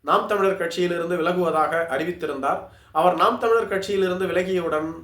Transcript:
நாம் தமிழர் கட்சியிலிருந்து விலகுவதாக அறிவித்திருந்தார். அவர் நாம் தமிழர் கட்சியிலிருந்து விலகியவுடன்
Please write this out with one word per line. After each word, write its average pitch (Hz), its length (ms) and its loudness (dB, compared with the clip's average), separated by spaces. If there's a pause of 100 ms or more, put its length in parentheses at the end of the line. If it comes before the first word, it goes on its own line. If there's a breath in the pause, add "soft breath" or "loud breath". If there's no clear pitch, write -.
நாம் 202 260 2
தமிழர் 196 320 0
கட்சியிலிருந்து 175 580 -2
விலகுவதாக 165 720 0
அறிவித்திருந்தார். 151 720 -4 (340 loud breath)
அவர் 170 240 4
நாம் 220 220 2
தமிழர் 226 300 2
கட்சியிலிருந்து 190 580 0
விலகியவுடன் 165 640 -2 (120)